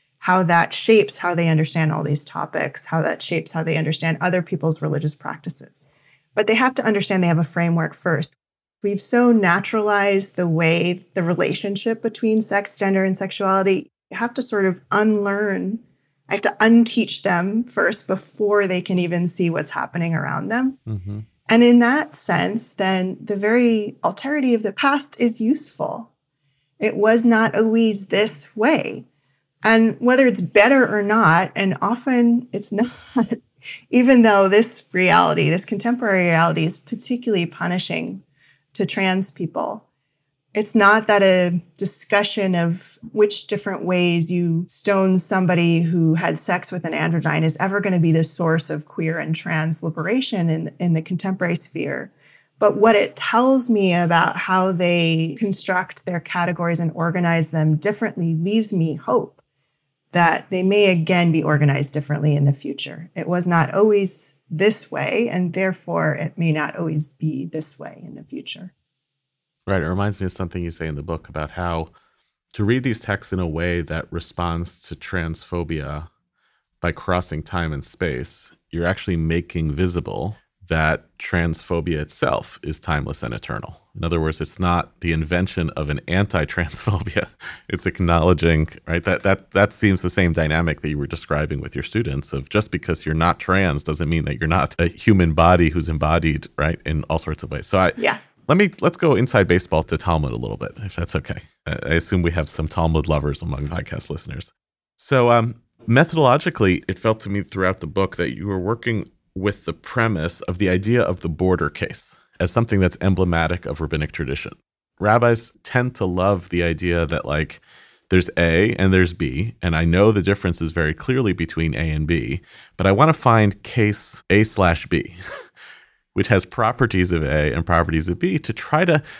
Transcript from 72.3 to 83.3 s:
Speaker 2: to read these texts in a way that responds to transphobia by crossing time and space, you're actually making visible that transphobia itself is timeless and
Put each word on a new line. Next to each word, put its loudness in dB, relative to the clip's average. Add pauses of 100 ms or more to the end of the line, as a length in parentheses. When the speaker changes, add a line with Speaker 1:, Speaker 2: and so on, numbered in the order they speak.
Speaker 2:
to -4
read 0
these -4
texts -6
in -2
a -2
way -2
that -8
responds -6
to -14
transphobia -6 (720)
by -2
crossing -4
time -4
and -8
space, -8 (160)
you're -2
actually -2
making -2
visible -4 (320)
that 0
transphobia -2
itself -4
is -8
timeless -4
and -8